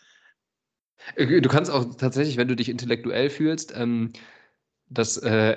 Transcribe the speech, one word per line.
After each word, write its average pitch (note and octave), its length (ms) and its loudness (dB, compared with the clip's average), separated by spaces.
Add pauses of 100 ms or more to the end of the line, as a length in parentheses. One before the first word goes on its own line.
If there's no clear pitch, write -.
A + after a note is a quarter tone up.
(1160)
Äh, C3+ 260 4
du B2+ 80 4
kannst D#3 200 2
auch B2+ 260 -2
tatsächlich, C3 420 -2
wenn B2 100 2
du B2+ 80 0
dich A#2+ 140 -2
intellektuell A#2+ 600 -2
fühlst, D#3 460 -2
ähm, A#2 380 -2 (760)
das, - 280 -2
äh, A2 400 4